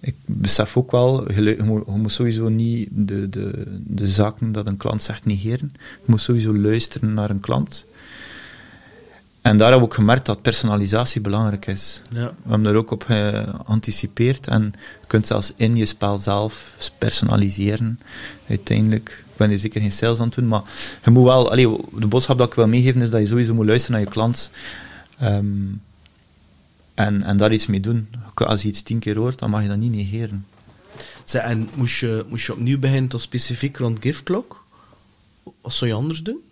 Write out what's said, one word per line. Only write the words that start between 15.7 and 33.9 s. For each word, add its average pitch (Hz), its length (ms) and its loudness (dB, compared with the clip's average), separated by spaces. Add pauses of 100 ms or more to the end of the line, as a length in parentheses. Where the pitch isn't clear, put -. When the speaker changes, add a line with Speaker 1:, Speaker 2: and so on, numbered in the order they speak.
Speaker 1:
je 110 100 2
spel 101 320 -2
zelf 101 560 -4 (240)
personaliseren. 104 1000 0 (480)
Uiteindelijk, 110 600 0 (220)
ik - 60 -20
ben 107 120 2
hier 101 100 0
zeker 107 220 -6
geen 104 120 -2
sales 113 260 0
aan 117 80 0
het 117 80 -4
doen, 123 140 0
maar 110 140 0 (420)
je 123 60 6
moet 123 140 10
wel, 127 260 6
allee, 117 260 6 (220)
de 110 80 -2
boodschap 127 320 2
dat 123 100 4
ik - 60 -8
wil 117 140 6
meegeven 123 320 4
is 117 100 2
dat 113 100 2
je 107 60 2
sowieso 113 280 2
moet 113 120 2
luisteren 117 300 2
naar 104 100 0
je - 80 -10
klant. 117 360 -2 (680)
Ehm, 101 280 0 (1500)
en, 101 280 0
en 101 140 0
daar 104 160 4
iets 110 140 0
mee 98 140 0
doen. 110 280 -2 (260)
Als 104 280 0
je 107 60 -2
iets 104 140 -6
tien 113 160 -4
keer 104 180 -2
hoort, 123 220 -2
dan 113 120 -4
mag 104 120 0
je 101 60 -2
dat 101 80 -2
niet 117 180 0
negeren. 101 520 -6 (760)
Speaker 2:
Zeg, - 180 -2
en 110 320 -4
moest 123 220 -2
je, 113 320 -2
moest 113 180 -8
je 120 60 -6
opnieuw 127 260 -2
beginnen 135 300 0
tot 120 120 -6
specifiek 127 560 -6
rond 117 240 -2